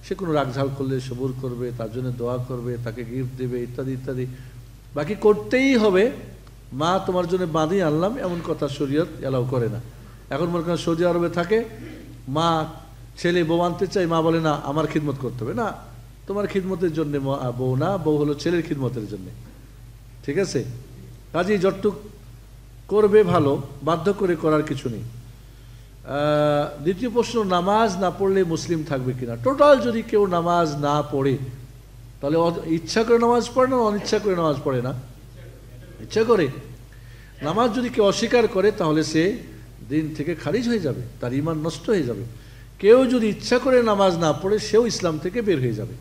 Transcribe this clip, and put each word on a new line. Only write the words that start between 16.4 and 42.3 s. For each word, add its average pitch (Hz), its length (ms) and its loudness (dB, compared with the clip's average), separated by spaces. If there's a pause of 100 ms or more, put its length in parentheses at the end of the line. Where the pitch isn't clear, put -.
খিদমতের 185 460 -2
জন্যে 147 260 -2
মা-, 135 380 -2
বউ 127 180 0
না, 175 220 0
বউ 156 200 2
হলো 147 160 0
ছেলের 170 300 -2
খিদমতের 123 440 -4
জন্যে, 92 240 -12 (960)
ঠিক 143 120 -2
আছে? 151 260 -2 (680)
কাজেই 185 240 2
যতটুক 190 360 2 (960)
করবে 208 360 6
ভালো, 160 380 4 (220)
বাধ্য 165 300 0
করে 190 220 0
করার 156 280 2
কিছু 135 260 -6
নেই। 107 100 -8
আহ, - 1800 -2
দ্বিতীয় 196 300 -2
প্রশ্ন, 233 320 0
নামাজ 190 540 2
না 185 140 0
পড়লে 190 320 2
মুসলিম 160 400 -2
থাকবে 131 360 -4
কিনা? 117 160 -6
টোটাল 269 440 6
যদি 226 220 -2
কেউ 208 260 2
নামাজ 170 480 2
না 147 260 2
পড়ে, 139 360 0 (840)
তাহলে 147 160 0
অ-, 170 280 0
ইচ্ছা 165 380 0
করে 233 140 4
নামাজ 233 380 4
পড়ে 254 120 4
না, 262 80 0
অনিচ্ছা 214 440 0
করে 190 160 0
নামাজ 160 280 2
পড়ে 131 180 0
না, 131 120 -4 (1120)
ইচ্ছা 220 180 0
করে। 202 240 4 (920)
নামাজ 208 340 0
যদি 247 140 0
কেউ 214 140 2
অস্বীকার 220 440 4
করে, 196 240 2
তাহলে 160 320 2
সে 165 340 0 (520)
দিন 151 260 -2
থেকে 156 200 -4
খারিজ 208 320 -2
হয়ে 233 120 0
যাবে, 127 220 -2 (180)
তার 123 140 -4
ঈমান 156 240 -2
নষ্ট 160 320 -6
হয়ে 190 140 2
যাবে। 113 200 -4 (560)